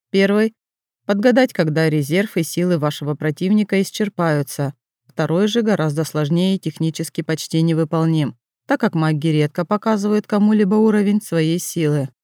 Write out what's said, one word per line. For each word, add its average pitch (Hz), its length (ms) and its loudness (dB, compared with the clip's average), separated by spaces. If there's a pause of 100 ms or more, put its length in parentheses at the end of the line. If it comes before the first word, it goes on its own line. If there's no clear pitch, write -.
(120)
Первый — 202 420 2 (540)
подгадать, 240 460 2
когда 160 360 2
резерв 156 460 0
и 170 80 0
силы 175 340 0
вашего 147 380 -4
противника 190 680 0
исчерпаются. 156 920 -2 (340)
Второй 165 400 0
же 220 140 0
гораздо 160 420 0
сложнее 170 540 0
и - 20 -4
технически 160 600 -6
почти 160 400 -2
невыполним, 160 760 0 (320)
так 285 140 0
как 226 120 0
маги 156 360 0
редко 151 360 0
показывают 208 600 -2
кому-либо 208 480 2
уровень 214 460 2
своей 165 380 0
силы. 147 500 -2 (140)